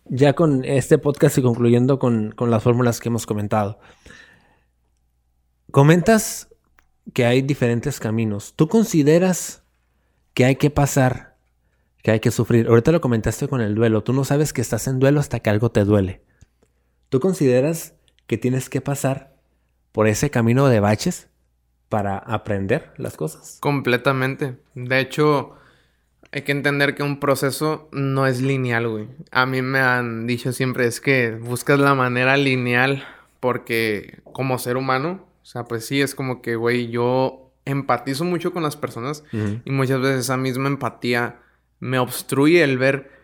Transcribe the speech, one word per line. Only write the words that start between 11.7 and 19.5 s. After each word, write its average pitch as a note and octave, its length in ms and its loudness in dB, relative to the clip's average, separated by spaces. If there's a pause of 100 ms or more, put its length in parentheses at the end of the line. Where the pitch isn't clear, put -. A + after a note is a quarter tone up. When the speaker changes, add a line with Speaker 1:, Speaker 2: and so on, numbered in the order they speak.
Speaker 1:
que G#2+ 100 0
hay A2 80 4
que A#2 120 0
sufrir? A#2 360 2
Ahorita A#2 240 4
lo E3 100 2
comentaste A#2 460 -2
con B2+ 140 -2
el G#2 140 -2
duelo. A2 280 2
Tú B2 100 -2
no C3+ 100 0
sabes D3 300 0
que C3+ 80 -4
estás A#2 260 -4
en C3 120 -2
duelo C#3 200 4
hasta C3+ 200 -4
que - 100 -2
algo G#2+ 220 0
te G#2 120 2
duele. G2 380 2 (880)
¿Tú C3 100 0
consideras D3+ 760 0 (320)
que A2+ 100 -2
tienes B2+ 320 -2
que C3 120 -6
pasar - 540 -6 (560)